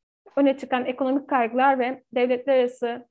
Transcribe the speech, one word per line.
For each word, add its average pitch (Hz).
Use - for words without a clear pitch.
öne 277
çıkan 254
ekonomik 262
kaygılar 254
ve 254
devletler 247
arası, 247